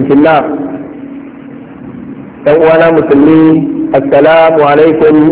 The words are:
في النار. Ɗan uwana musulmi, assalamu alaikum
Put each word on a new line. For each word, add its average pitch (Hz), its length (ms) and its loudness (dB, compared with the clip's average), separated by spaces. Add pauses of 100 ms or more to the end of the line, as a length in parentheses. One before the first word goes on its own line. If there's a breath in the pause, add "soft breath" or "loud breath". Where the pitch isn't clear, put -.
في 143 60 0
النار. 147 320 2 (1900)
Ɗan 147 160 0
uwana 160 360 2
musulmi, 160 760 2 (240)
assalamu 151 720 2
alaikum 156 520 2 (160)